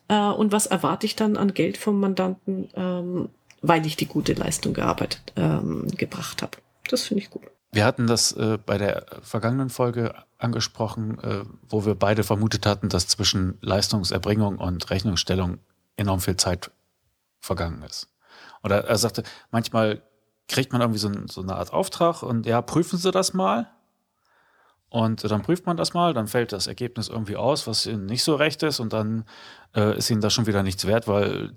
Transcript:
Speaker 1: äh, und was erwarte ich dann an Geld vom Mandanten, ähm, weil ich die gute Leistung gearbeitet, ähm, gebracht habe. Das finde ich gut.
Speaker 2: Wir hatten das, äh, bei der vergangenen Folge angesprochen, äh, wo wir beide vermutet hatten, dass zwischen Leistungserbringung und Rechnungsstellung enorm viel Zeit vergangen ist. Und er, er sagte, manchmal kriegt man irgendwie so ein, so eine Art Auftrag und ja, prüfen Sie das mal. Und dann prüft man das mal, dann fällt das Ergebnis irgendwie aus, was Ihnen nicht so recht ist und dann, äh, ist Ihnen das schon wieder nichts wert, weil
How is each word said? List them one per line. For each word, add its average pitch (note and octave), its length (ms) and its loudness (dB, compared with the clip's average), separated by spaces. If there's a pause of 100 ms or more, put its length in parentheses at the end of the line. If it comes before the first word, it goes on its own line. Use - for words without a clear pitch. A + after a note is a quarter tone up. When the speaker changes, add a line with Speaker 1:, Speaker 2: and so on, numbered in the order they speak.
Speaker 1:
äh, G#3+ 80 4
und G#3 360 4
was G#3 160 2
erwarte F#3 400 0
ich - 80 -6
dann G#3+ 200 2
an G3 200 2
Geld F3 200 0
vom G3+ 240 0
Mandanten, F#3+ 760 0
ähm, F3+ 540 -4 (320)
weil D#3+ 260 4
ich D#3 100 -6
die - 80 0
gute - 280 0
Leistung - 420 -2
gearbeitet, - 600 -2
ähm, D#3 520 0 (100)
gebracht - 460 -6
habe. - 160 -10 (300)
Das - 180 -2
finde G#3 160 -2
ich - 80 -20
gut. - 100 -12 (300)
Speaker 2:
Wir G#2 120 2
hatten A#2+ 240 2
das, A2+ 260 2
äh, A2 300 0
bei G#2 140 0
der G2+ 280 -2 (160)
vergangenen B2 480 -2
Folge A#2+ 460 0 (220)
angesprochen, A2+ 800 -4
äh, G2+ 240 -4 (240)
wo G#2+ 180 0
wir G#2 100 4
beide G#2 280 4
vermutet G#2+ 420 0
hatten, G2+ 240 2
dass F#2 180 0
zwischen F#2 540 0
Leistungserbringung G2+ 960 2
und F2 320 -4
Rechnungsstellung F#2 680 0 (400)
enorm F#2+ 240 0
viel F#2 160 0
Zeit - 340 -2 (680)
vergangen E2 440 -4
ist. - 240 -12 (540)
Und G2+ 100 0
er, G2+ 140 4
er A2+ 120 2
sagte, A2+ 260 -2 (280)
manchmal A2+ 500 0 (460)
kriegt C3+ 240 0
man B2 100 2
irgendwie A2+ 180 2
so G#2 100 0
ein, G2+ 180 -6
so - 140 -12
eine F#2 140 -4
Art F2+ 180 -6
Auftrag E3+ 500 0
und A#2 220 -2
ja, A#2 160 2
prüfen E3 360 0
Sie F3+ 140 0
das F#3 220 2
mal. F#3+ 360 0 (1200)
Und A2+ 380 2
dann G#2 140 0
prüft F3 240 0
man E3+ 100 0
das E3+ 160 -2
mal, F3 220 2
dann A2 120 0
fällt A#2 240 0
das G2 140 -4
Ergebnis A2+ 440 -6
irgendwie G#2 260 -6
aus, B2+ 320 0
was A2+ 180 -2
Ihnen G2+ 220 -4
nicht B2 160 -2
so D#3+ 100 2
recht D3+ 300 0
ist D3 160 0
und A2+ 120 -4
dann, A2 320 0 (520)
äh, G#2+ 200 4
ist G2+ 140 -2
Ihnen A2 100 4
das G#2 140 2
schon A2+ 140 2
wieder G2+ 160 2
nichts F#2 240 -2
wert, A2+ 200 2
weil G2+ 500 0